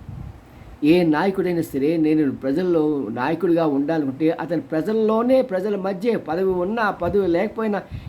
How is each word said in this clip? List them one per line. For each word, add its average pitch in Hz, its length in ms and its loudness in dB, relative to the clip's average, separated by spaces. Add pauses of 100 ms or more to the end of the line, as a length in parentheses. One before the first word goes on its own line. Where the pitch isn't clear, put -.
(840)
ఏ 170 220 6
నాయకుడైనా 175 560 0
సరే 147 340 0
నేను 156 360 2
ప్రజల్లో 151 760 0
నాయకుడిగా 160 560 0
ఉండాలనుకుంటే 147 640 0
అతను 160 300 -4
ప్రజల్లోనే, 220 840 2
ప్రజల 190 340 -2
మధ్య 196 400 -2
పదవి 180 340 -2
ఉన్నా 196 400 0
పదవి 180 380 0
లేకపోయినా, 208 540 0 (260)